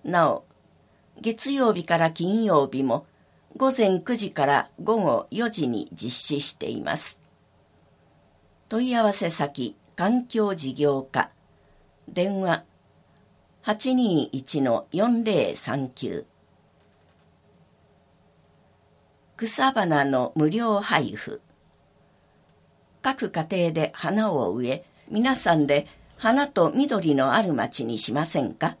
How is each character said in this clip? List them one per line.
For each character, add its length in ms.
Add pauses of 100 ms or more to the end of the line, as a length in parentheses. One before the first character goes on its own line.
な 280
お、 160 (720)
月 320
曜 220
日 100
か 140
ら 120
金 340
曜 240
日 140
も 220 (540)
午 120
前 300
九 160
時 140
か 160
ら 240 (120)
午 200
後 280
四 200
時 180
に 240
実 180
施 300
し 140
て 160
い 100
ま 160
す。 240 (1500)
問 180
い 80
合 60
わ 100
せ 160
先、 480 (180)
環 300
境 300
事 180
業 300
課。 280 (760)
電 360
話、 220 (1000)
八 320
二 300
一 360
の 320
四 320
零 320
三 320
九。 380 (3000)
草 340
花 320
の 320
無 140
料 300
配 340
布。 260 (1600)
各 300
家 200
庭 220
で 220
花 400
を 180
植 160
え、 160 (240)
皆 260
さ 220
ん 100
で 200 (320)
花 280
と 280
緑 400
の 180
あ 80
る 140
町 320
に 120
し 140
ま 140
せ 160
ん 100
か？ 280